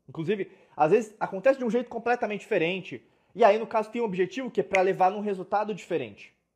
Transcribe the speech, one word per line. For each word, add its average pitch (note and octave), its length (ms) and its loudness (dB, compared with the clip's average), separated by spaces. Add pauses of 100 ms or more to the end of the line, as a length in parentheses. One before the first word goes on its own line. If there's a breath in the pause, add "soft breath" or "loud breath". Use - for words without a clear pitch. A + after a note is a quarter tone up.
Inclusive, E3 420 -4 (260 loud breath)
às D#3 160 4
vezes A3 260 2
acontece G3 400 0
de B3+ 60 -6
um A3+ 60 0
jeito A#3+ 200 0
completamente A#3 500 -2
diferente, E3+ 640 -2 (300 soft breath)
e F#3+ 100 4
aí G#3 140 8
no A3+ 80 -6
caso A3 240 -2
tem A#3+ 100 -6
um A#3 40 -2
objetivo F#3+ 460 -2
que G#3 100 -4
é - 40 2
pra F#3+ 160 2
levar F#3 300 2
num G#3 100 -6
resultado G3+ 540 -4
diferente, C3 580 -8 (240)